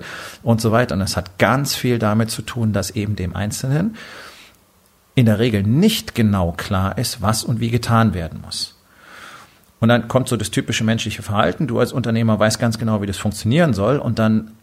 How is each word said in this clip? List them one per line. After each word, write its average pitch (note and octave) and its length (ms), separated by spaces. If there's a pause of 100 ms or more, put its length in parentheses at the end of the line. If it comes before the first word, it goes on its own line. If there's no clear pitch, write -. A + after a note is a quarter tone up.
(440)
und A2+ 180
so A2 100
weiter. A#2 240
Und G2 60
es F2 160
hat - 220
ganz C3 360
viel B2 240
damit A2 320
zu - 100
tun, A2+ 300
dass G2 200
eben G#2 260
dem F2 180
Einzelnen C#3 600 (1160)
in B2 120
der G#2+ 140
Regel A2+ 240
nicht E3 520
genau G2+ 380
klar G2 440
ist, B2 240
was A2 220
und A2+ 160
wie A#2 100
getan A2+ 440
werden E2 320
muss. - 300 (1080)
Und A2+ 80
dann A#2 180
kommt B2+ 220
so A#2+ 80
das G#2+ 140
typische A#2 340
menschliche A2 360
Verhalten. B2+ 460
Du A2+ 120
als A#2+ 120
Unternehmer A2+ 480
weißt G#2+ 200
ganz A2+ 200
genau, A2 220
wie G2+ 60
das G2 100
funktionieren A#2+ 560
soll. G#2 240
Und A2+ 220
dann A2 320 (100)